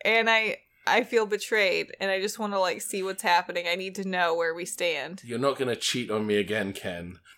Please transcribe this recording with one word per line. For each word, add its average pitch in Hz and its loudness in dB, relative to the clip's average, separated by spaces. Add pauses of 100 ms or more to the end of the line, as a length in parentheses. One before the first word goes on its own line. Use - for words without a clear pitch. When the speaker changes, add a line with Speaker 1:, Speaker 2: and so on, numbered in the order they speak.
Speaker 1:
and 226 4
I, 220 2 (280)
I 240 4
feel 226 2
betrayed, 202 0
and 196 0
I 190 0
just 208 -4
wanna, 208 -2
like, 180 0
see 190 -6
what's 190 -6
happening. 175 2
I 175 2
need 190 -6
to 190 -4
know 180 2
where 165 0
we 170 -8
stand." 165 -4
Speaker 2:
"You're 117 -4
not 135 2
gonna 123 0
cheat 120 -2
on 107 0
me 104 2
again, 101 -2
Ken. 87 -8 (200)